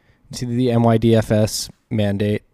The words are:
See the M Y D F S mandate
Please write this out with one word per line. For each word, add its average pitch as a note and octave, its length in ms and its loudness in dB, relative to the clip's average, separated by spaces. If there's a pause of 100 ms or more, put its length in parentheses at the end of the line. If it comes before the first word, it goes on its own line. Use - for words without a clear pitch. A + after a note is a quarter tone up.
(320)
See B2+ 140 -10
the A#2+ 260 -2
M A#2 120 2
Y A#2 140 4
D A2+ 160 2
F A2 160 2
S G#2+ 400 -2 (200)
mandate G#2 540 -2 (100)